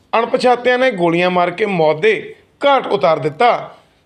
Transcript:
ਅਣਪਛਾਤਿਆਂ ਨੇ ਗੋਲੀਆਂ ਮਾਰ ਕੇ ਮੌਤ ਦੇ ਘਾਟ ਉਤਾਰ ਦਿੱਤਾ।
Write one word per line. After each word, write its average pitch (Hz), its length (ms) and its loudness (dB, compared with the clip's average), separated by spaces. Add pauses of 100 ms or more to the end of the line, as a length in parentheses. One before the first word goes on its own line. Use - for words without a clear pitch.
(180)
ਅਣਪਛਾਤਿਆਂ 247 600 0
ਨੇ 262 120 2
ਗੋਲੀਆਂ 175 400 0
ਮਾਰ 180 200 0
ਕੇ 208 160 -4
ਮੌਤ 160 300 0
ਦੇ 180 380 -2 (320)
ਘਾਟ 269 200 2
ਉਤਾਰ 170 320 0
ਦਿੱਤਾ। 151 580 -2 (300)